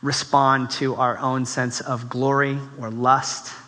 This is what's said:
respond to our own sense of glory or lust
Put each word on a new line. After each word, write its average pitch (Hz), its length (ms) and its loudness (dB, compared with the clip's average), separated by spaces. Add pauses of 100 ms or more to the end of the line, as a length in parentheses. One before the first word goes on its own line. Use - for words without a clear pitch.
respond 135 680 2
to 131 240 -2
our 120 240 0
own 131 260 0
sense 123 340 -4
of 120 300 -6
glory 139 500 0 (200)
or 117 100 -6
lust 127 640 0 (140)